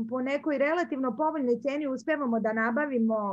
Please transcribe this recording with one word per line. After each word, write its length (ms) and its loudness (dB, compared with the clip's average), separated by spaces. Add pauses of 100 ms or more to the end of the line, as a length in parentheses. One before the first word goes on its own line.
(100)
po 100 -2
nekoj 380 -2
relativno 580 0
povoljnoj 440 2
ceni 260 -2
uspevamo 540 0
da 120 0
nabavimo 640 2 (160)